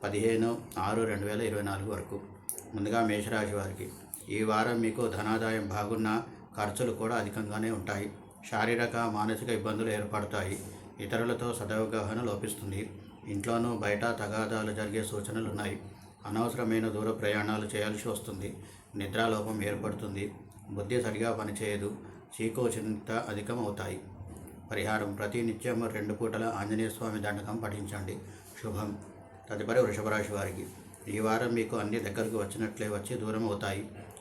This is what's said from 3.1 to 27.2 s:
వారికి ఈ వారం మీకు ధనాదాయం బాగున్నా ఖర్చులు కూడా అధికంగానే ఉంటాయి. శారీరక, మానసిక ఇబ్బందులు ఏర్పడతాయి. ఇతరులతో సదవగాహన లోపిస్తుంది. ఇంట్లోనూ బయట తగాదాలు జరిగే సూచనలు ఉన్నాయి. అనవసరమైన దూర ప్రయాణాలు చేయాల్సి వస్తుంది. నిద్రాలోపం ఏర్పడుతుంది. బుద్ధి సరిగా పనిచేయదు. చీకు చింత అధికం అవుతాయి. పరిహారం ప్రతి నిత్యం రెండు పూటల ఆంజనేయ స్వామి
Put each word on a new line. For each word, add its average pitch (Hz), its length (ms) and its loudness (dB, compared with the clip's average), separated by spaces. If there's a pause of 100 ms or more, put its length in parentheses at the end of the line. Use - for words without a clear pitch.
వారికి 98 340 -2 (400)
ఈ 107 140 2
వారం 110 380 4
మీకు 113 260 4
ధనాదాయం 110 600 2
బాగున్నా 107 560 2 (340)
ఖర్చులు 107 340 2
కూడా 113 240 0
అధికంగానే 107 560 0
ఉంటాయి. 101 400 -2 (400)
శారీరక, 117 440 4
మానసిక 107 540 2
ఇబ్బందులు 107 400 2
ఏర్పడతాయి. 104 680 0 (400)
ఇతరులతో 117 540 0
సదవగాహన 107 680 0
లోపిస్తుంది. 104 680 -2 (360)
ఇంట్లోనూ 117 500 2
బయట 104 240 2
తగాదాలు 107 720 0
జరిగే 107 300 0
సూచనలు 107 460 -2
ఉన్నాయి. 101 320 -2 (440)
అనవసరమైన 113 600 2
దూర 107 240 2
ప్రయాణాలు 107 540 2
చేయాల్సి 107 440 0
వస్తుంది. 101 480 -4 (380)
నిద్రాలోపం 107 680 2
ఏర్పడుతుంది. 101 680 -2 (360)
బుద్ధి 104 320 0
సరిగా 113 300 0
పనిచేయదు. 104 680 -2 (440)
చీకు 113 280 2
చింత 107 420 -2
అధికం 110 480 -2
అవుతాయి. 98 400 -2 (720)
పరిహారం 104 420 2
ప్రతి 104 280 0
నిత్యం 113 460 0
రెండు 107 260 -2
పూటల 110 300 0
ఆంజనేయ 110 460 2
స్వామి 107 320 -2